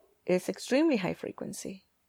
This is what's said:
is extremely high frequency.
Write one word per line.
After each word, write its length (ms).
is 220
extremely 500
high 160
frequency. 720